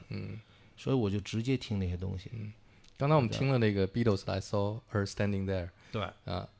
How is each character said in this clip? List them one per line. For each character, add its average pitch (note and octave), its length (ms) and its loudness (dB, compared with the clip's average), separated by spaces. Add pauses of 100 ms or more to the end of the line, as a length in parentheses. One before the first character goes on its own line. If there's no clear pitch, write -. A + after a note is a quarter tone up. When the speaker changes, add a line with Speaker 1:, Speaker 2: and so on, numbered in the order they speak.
Speaker 1:
嗯。 G2+ 300 -8 (380)
Speaker 2:
所 - 140 -2
以 C3+ 40 4
我 A2+ 140 2
就 G2+ 100 0
直 G#2+ 220 -2
接 C3 140 0
听 A2 240 -4
那 F#2+ 80 0
些 F2+ 80 -2
东 F#2 220 -6
西。 - 160 -12
Speaker 1:
嗯。 G#2+ 180 -10 (460)
刚 C#3 120 0
才 D#3 60 6
我 D3+ 60 6
们 A2+ 80 2
听 G#2+ 200 0
了 C3+ 80 4
那 A2 160 4
个 G2 140 2
Beatles，I G2+ 520 2
Saw G#2 400 -2 (120)
Her G2+ 140 2
Standing G2 400 0
There。 F#2 240 -2 (220)
Speaker 2:
对。 G#2+ 120 -2 (220)
Speaker 1:
啊， F#2 220 -4 (120)